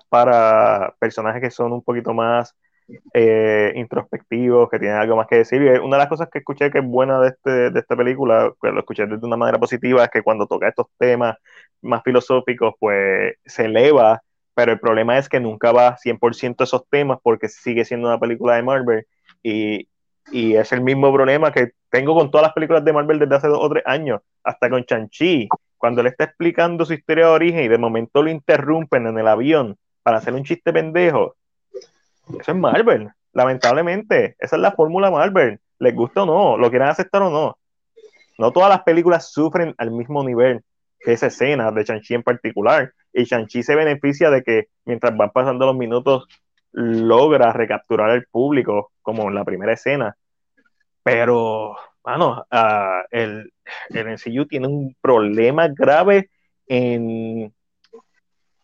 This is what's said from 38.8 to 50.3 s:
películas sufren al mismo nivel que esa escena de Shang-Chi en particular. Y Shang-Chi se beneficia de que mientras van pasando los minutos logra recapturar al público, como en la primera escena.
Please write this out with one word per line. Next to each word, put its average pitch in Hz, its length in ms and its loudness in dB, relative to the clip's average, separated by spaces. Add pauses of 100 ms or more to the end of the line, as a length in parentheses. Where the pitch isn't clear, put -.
películas 170 500 2
sufren 160 460 -2
al 113 140 -6
mismo 123 320 -6
nivel 123 380 0 (380)
que 117 140 0
esa 123 140 -2
escena 123 440 -2
de 107 120 -4
Shang-Chi 110 320 -8
en 120 80 -4
particular. 120 680 -2 (220)
Y 123 120 0
Shang-Chi 117 360 -6
se 143 140 0
beneficia 147 560 0
de 131 120 0
que 110 240 0 (180)
mientras 120 300 -2
van 104 160 0
pasando 131 360 0
los 131 80 0
minutos 127 520 -2 (440)
logra 117 840 2
recapturar 110 560 -2
al 120 160 0
público, 117 640 -2 (120)
como 110 240 -4
en 98 80 -4
la 101 100 -4
primera 98 280 -4
escena. 127 420 -4 (880)